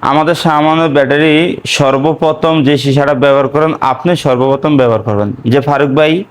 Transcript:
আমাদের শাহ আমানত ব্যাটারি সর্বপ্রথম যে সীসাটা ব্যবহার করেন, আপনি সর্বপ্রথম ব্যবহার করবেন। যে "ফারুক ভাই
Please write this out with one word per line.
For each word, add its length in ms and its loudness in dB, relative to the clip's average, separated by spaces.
আমাদের 340 0
শাহ 180 -2
আমানত 380 0
ব্যাটারি 640 2
সর্বপ্রথম 960 0
যে 160 2
সীসাটা 360 0
ব্যবহার 340 2
করেন, 320 0
আপনি 360 -2
সর্বপ্রথম 600 0
ব্যবহার 260 2
করবেন। 300 -2
যে 160 2
"ফারুক 300 0
ভাই 400 0